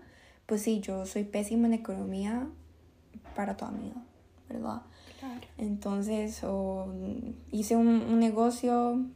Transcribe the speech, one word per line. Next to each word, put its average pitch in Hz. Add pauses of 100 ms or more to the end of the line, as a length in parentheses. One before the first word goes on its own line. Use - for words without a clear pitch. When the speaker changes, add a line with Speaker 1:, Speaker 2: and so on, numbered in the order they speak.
(460)
Speaker 1:
pues 214
sí, 214
yo 190
soy 208
pésima 214
en 226
economía 202 (880)
para 202
toda -
mi -
vida", 240 (460)
¿verdad? 226 (380)
Speaker 2:
Claro. 262 (160)
Speaker 1:
Entonces, 208
o 190 (640)
hice 214
un, 233
un 226
negocio, 240 (160)